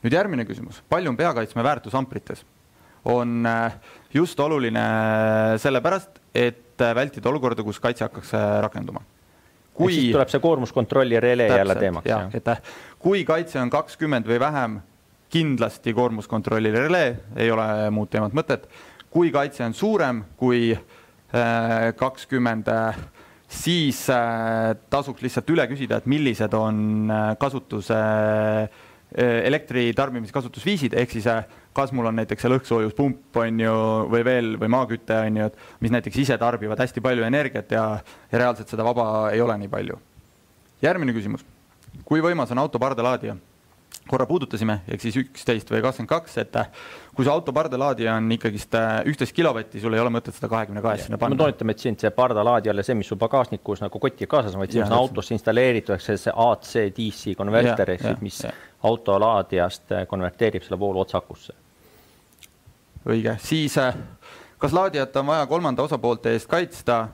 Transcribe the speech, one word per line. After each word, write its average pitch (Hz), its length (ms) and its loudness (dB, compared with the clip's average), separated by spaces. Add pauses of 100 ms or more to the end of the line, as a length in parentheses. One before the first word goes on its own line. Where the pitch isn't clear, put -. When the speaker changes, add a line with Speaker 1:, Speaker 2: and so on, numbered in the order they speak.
Speaker 1:
Nüüd 117 120 0
järgmine 165 320 0
küsimus. - 340 -12 (100)
Palju 170 200 0
on 120 80 -2
peakaitsme 120 460 -2
väärtus 120 300 -2
amprites? - 520 -6 (580)
On, 120 420 0
äh, 113 280 0 (400)
just 160 260 0
oluline 110 1160 2
sellepärast, 143 520 0 (240)
et, 120 460 -2
äh, 117 160 4
vältida 123 340 -2
olukorda, 123 340 0
kus 104 160 -6
kaitse 120 260 -2
hakkaks, - 280 -10
äh, 104 280 2
rakenduma. 104 400 -6 (760)
Kui 180 160 2
Speaker 2:
Ehk 165 80 0
siis 123 140 2
tuleb 135 160 4
see 139 100 2
koormuskontrolli 127 800 2
relee 120 300 4
Speaker 1:
Täpselt, - 100 6
Speaker 2:
jälle 95 160 4
teemaks, 92 320 0
Speaker 1:
jah, 113 140 2
Speaker 2:
jah? 98 140 -8
Speaker 1:
et, 117 120 -4
äh, 117 100 0 (400)
kui 185 280 2
kaitse 160 340 0
on 123 100 0
kakskümmend 147 560 0
või 117 140 2
vähem, 123 420 -2 (480)
kindlasti 127 640 0
koormuskontrolli 110 760 0
relee, 135 460 2 (180)
ei 113 160 2
ole 107 400 0
muud 107 180 -2
teemat 107 220 -2
mõtet. 139 320 -2 (480)
Kui 170 200 4
kaitse 143 340 -2
on 113 80 -4
suurem 151 500 0 (140)
kui, 120 340 2
äh, 117 1200 -2
kakskümmend, 123 720 -2
äh, 113 280 0 (540)
siis, 160 600 -2
äh, 113 680 0 (140)
tasuks 139 320 -4
lihtsalt 123 280 -4
üle 156 180 4
küsida, 120 300 -2
et - 100 -4
millised 127 460 0
on, 107 580 0
äh, 107 260 0
kasutuse, 120 560 -4
äh, 107 760 2 (760)
elektri 123 480 0
tarbimise 123 380 -2
kasutusviisid, 139 640 -2
ehk 123 180 0
siis, 113 160 -2
äh, 113 160 0 (300)
kas 135 180 0
mul 123 140 -2
on 113 100 0
näiteks 110 260 -2
see 120 80 2
lõhksoojuspump, 123 840 0
on 113 240 0
ju, 113 120 2 (380)
või 117 140 4
veel, 117 340 2
või 110 120 -2
maaküte, 110 580 0
on 107 100 0
ju, 107 80 0
et 107 100 -4 (260)
mis 113 100 0
näiteks 113 260 -2
ise 131 200 2
tarbivad 107 420 -2
hästi 127 220 -2
palju 123 220 2
energiat 135 480 -2
ja, 110 280 0 (320)
ja 117 80 2
reaalselt 120 300 0
seda 110 140 -4
vaba 110 480 2
ei 110 100 2
ole 113 160 0
nii 101 100 -8
palju. 101 300 -6 (840)
Järgmine 156 320 2
küsimus. 107 300 -4 (640)
Kui 156 160 2
võimas 160 300 0
on 120 60 0
auto 139 220 0
pardalaadija? 120 560 0 (720)
Korra 131 180 2
puudutasime, 110 640 -2
ehk - 140 -6
siis 113 160 -4
üksteist 127 540 -2
või 110 100 2
kakskümmend 123 260 -2
kaks, - 300 -4
et, 110 180 -6
äh, 113 120 0 (480)
kui 131 100 2
see 143 60 4
auto 147 200 0
pardalaadija 127 640 0
on 110 160 0
ikkagist, 110 440 -4
äh, 110 300 2
üksteist 143 280 -2
kilovatti, 120 480 -2
sul 113 120 0
ei 110 60 4
ole 120 120 2
mõtet 117 220 -4
seda - 140 -8
kahekümne 104 340 -4
kahe 107 160 0
sinna 110 200 -6
panna. 117 180 0
Speaker 2:
Me 131 80 -4
toonitame, 117 280 0
et - 80 -4
siin 113 180 -4
see 110 140 2
pardalaadija 113 600 2
ei 101 60 2
ole 101 60 -2
see, 131 120 -2
mis 101 120 -2
sul 104 100 -6
pagasnikus 110 640 -2
nagu 104 180 -8
koti 135 280 -4
kaasas, 110 280 0
vaid 95 140 -4
siin 113 140 0
Speaker 1:
Jah, 101 80 0
Speaker 2:
on - 20 -
Speaker 1:
täpselt. 127 160 4
Speaker 2:
autosse 95 240 -6
installeeritud, 113 600 2
ehk 87 60 -6
see, 104 160 -2
see - 180 -4
A 113 260 4
C 107 300 0
D 110 200 -4
C - 240 -6
konverter, 107 540 2
Speaker 1:
Jah, 92 60 0
Speaker 2:
ehk 87 60 -8
siis 110 100 -2
Speaker 1:
jah, - 100 -4
Speaker 2:
mis 101 220 -10
Speaker 1:
jah. - 100 -8 (300)
Speaker 2:
autolaadijast, 101 1080 0
äh, 92 140 -2
konverteerib 95 580 -2
selle 92 160 -6
voolu 98 220 -2
otse 95 160 -2
akusse. - 360 -10 (1500)
Speaker 1:
Õige. 113 340 -2
Siis, 156 380 -2
äh, 127 180 0 (600)
kas 147 160 -2
laadijat 160 420 0
on 139 120 0
vaja 151 200 2
kolmanda 143 360 0
osapoolte 120 500 -2
eest 113 160 -4
kaitsta? 123 640 -2